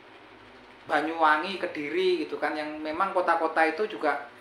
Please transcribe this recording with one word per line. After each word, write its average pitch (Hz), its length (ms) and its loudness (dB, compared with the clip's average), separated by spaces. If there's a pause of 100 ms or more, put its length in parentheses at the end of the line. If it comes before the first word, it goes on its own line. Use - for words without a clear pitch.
(840)
Banyuwangi, 160 720 2
Kediri 175 640 0
gitu 147 160 -6
kan, 151 160 -2
yang 151 240 -6
memang 170 400 -2
kota-kota 165 480 2
itu 185 240 0
juga 147 400 -2 (120)